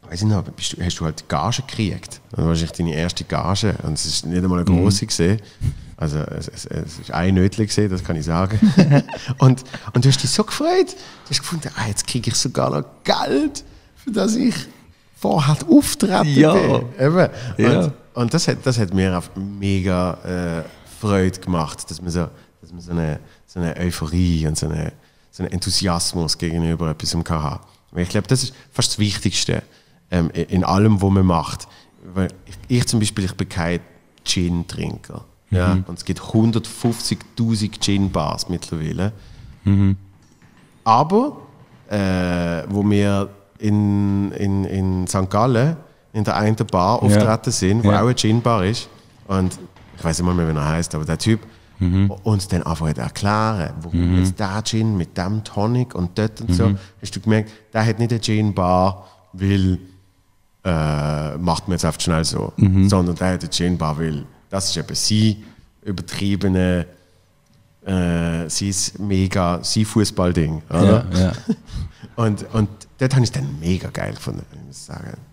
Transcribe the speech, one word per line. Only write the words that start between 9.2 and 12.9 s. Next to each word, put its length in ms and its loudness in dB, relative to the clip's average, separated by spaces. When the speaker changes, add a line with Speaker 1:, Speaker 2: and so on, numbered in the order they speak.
Speaker 1:
Und, 260 4
und 100 2
du 60 6
hast 120 2
dich 80 0
so 140 0
gefreut. 440 2
Du 60 -14
hast 100 -2
gefunden, 360 -8
„Ah, 120 -2
jetzt 180 -4
krieg 200 -4
ich 80 -2
sogar 360 0
noch 140 -2